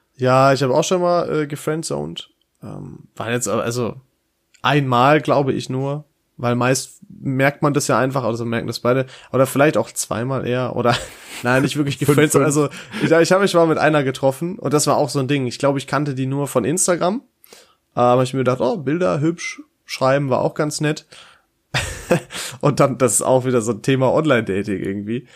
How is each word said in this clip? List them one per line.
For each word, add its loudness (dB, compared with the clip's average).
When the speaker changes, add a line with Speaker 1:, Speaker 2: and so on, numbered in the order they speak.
Speaker 1:
Ja, 4
ich 2
hab 0
auch 2
schon 0
mal, 0
äh, -4
gefriendzoned. -6
Ähm, -16
war -8
jetzt, -4
also -4
einmal, 4
glaube 0
ich -6
nur, -6
weil -2
meist -2
merkt 0
man 2
das -2
ja 2
einfach, -2
also -4
merken -4
das -8
beide, 0
oder 4
vielleicht 2
auch -2
zweimal -4
eher, -2
oder 2
<laughs> -16
nein, 2
nicht -2
wirklich -2
Speaker 2:
<laughs> -10
Fünf, -2
Speaker 1:
gefriendzoned. 4
Speaker 2:
fünf. -
Speaker 1:
Also 2
ich, 4
ich 6
hab 4
mich 2
mal 4
mit 2
einer 2
getroffen -2
und -4
das 2
war 2
auch 0
so -2
ein -2
Ding. -2
Ich -8
glaube, 0
ich -8
kannte -2
die -4
nur -4
von 0
Instagram. 0
Ähm, 2
hab 4
ich -4
mir -2
gedacht, 0
oh, 0
Bilder, -2
hübsch, -4
schreiben 0
war 0
auch -2
ganz -4
nett. -2
<laughs> -2
Und 2
dann, 4
das 2
ist 0
auch 2
wieder 2
so -2
ein -4
Thema 2
Online-Dating 0
irgendwie. -6